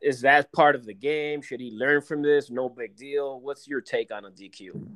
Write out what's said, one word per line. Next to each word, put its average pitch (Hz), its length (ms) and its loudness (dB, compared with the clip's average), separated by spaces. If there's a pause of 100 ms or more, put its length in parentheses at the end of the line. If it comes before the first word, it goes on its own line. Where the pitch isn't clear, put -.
is 131 200 0
that 139 300 4
part 147 240 6
of 123 100 -10
the 104 80 -12
game? 147 480 -4
Should 127 180 -10
he 123 120 -12
learn 139 300 2
from 147 200 -6
this? 147 280 2
No 127 200 -4
big 117 260 -14
deal. 139 440 -6
What's 139 280 -12
your 139 140 -6
take 113 300 -4
on 104 140 -12
a 95 60 -20
D 95 180 -20
Q? - 460 -16